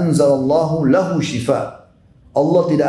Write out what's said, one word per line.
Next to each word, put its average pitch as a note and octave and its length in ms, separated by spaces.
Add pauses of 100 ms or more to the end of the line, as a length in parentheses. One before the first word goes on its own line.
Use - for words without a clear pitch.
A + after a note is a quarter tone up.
anzalallahu D3 800
lahu D#3+ 400
shifa." A#2+ 640 (500)
Allah E3 320
tidak D3 200